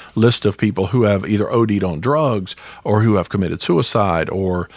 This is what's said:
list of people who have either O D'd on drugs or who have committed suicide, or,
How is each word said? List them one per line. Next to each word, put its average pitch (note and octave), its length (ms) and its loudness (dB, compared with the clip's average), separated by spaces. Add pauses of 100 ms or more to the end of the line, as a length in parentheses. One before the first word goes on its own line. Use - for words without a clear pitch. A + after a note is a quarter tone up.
(160)
list A2+ 300 2
of G2+ 120 0
people G2 300 0
who B2 160 0
have G2+ 260 0
either G#2 220 0
O A#2 140 2
D'd G2+ 180 0
on D#2 160 -4
drugs B2 560 -2 (300)
or G#2+ 160 2
who A2 140 4
have F2+ 120 0
committed F2 340 -4
suicide, G#2 680 0
or, F2+ 480 -2